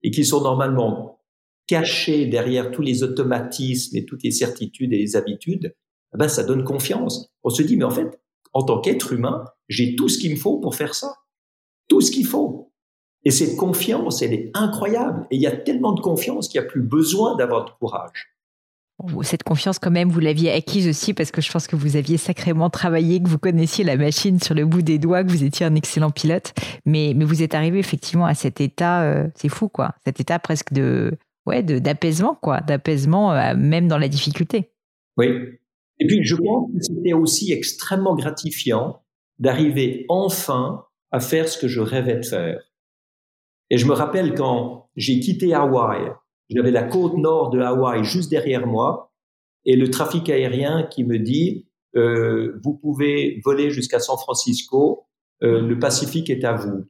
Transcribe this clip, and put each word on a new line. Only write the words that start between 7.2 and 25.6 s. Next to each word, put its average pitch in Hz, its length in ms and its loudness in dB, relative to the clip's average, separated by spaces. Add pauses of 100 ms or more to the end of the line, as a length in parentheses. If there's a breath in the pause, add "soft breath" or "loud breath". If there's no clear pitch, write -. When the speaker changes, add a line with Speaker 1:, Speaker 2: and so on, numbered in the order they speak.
Speaker 1:
On 120 60 0
se 151 140 0
dit, 214 120 4
mais 139 80 4
en 123 60 0
fait, - 320 -4 (320)
en 135 100 0
tant 117 160 2
qu'être - 320 -2
humain, 123 320 -4 (240)
j'ai 120 280 -2
tout - 120 0
ce - 120 0
qu'il 170 120 -2
me 147 60 -2
faut - 220 -2
pour 135 160 -4
faire 151 180 -4
ça. 277 220 -8 (760)
Tout 311 120 6
ce - 100 2
qu'il 262 140 0
faut. - 460 -4 (520)
Et 143 80 4
cette 151 260 0
confiance, - 640 -2
elle - 120 -2
est - 200 -6
incroyable. 214 800 -2
Et 131 60 -2
il 131 40 2
y 143 60 2
a - 100 0
tellement - 360 0
de 170 80 -2
confiance 196 460 -4
qu'il 135 140 -2
n'y - 60 -6
a - 20 -12
plus 127 140 -2
besoin 160 520 2
d'avoir 120 300 0
de - 60 -18
courage. 101 560 -10 (960)
Speaker 2:
Cette - 200 -4
confiance, 180 340 -2
quand 180 140 0
même, 175 180 4
vous 170 120 2
l'aviez 156 320 2
acquise 180 340 0
aussi 160 260 -2
parce 156 160 -2
que - 120 -2
je - 100 -4
pense 165 160 -4
que - 80 -2
vous 147 220 2
aviez 147 180 0
sacrément 165 540 0
travaillé, 170 520 2
que 180 60 2
vous 160 100 4
connaissiez 165 460 2
la 143 140 2
machine 156 420 2
sur - 160 0
le 151 100 2
bout 165 160 4
des 156 180 2
doigts, 175 260 2
que 185 60 0
vous 156 120 2
étiez 143 220 0